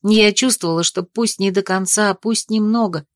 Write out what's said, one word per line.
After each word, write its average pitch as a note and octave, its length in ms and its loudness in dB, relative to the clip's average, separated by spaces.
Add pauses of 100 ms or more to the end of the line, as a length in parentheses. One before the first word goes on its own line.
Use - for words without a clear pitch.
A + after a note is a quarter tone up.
Я G#3 300 4
чувствовала, F3 500 0
что F3+ 200 -4
пусть A3+ 360 -4
не G3 100 0
до F#3+ 120 0
конца, F#3+ 520 0
пусть G#3+ 360 -4
немного G#3+ 680 -2